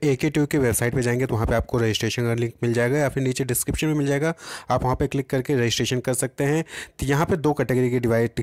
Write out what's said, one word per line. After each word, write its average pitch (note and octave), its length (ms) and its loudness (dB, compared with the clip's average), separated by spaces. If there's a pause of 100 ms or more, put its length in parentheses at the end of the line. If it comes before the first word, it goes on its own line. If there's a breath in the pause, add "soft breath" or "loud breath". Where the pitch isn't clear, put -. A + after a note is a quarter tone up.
एकेटीयू D3 420 2
के D#3 120 0
वेबसाइट A#2+ 380 2
पे C3 60 0
जाएंगे A#2+ 240 0
तो A#2+ 100 -2
वहाँ A2 120 0
पे B2 80 2
आपको A#2 220 0
रजिस्ट्रेशन A2+ 460 0
का A#2 100 0
लिंक A#2 200 -2 (100)
मिल A#2+ 100 2
जाएगा, A#2+ 240 2
या C#3+ 120 2
फिर C#3 140 -4
नीचे B2+ 200 -2
डिस्क्रिप्शन - 440 -2
में D#3 60 2
मिल D3 140 0
जाएगा, C#3+ 260 0 (360 loud breath)
आप B2+ 140 0
वहाँ B2+ 120 2
पे C#3+ 120 0
क्लिक C#3 220 -2
करके C3+ 260 0
रजिस्ट्रेशन A#2+ 440 0
कर B2+ 140 -2
सकते C3 300 -4
हैं। D3+ 220 0 (340 loud breath)
तो - 60 -4
यहाँ C#3+ 200 2
पे G3 100 0
दो D3 180 2
कैटेगरी B2+ 380 0
के B2+ 80 2
डिवाइड A#2 300 2 (140)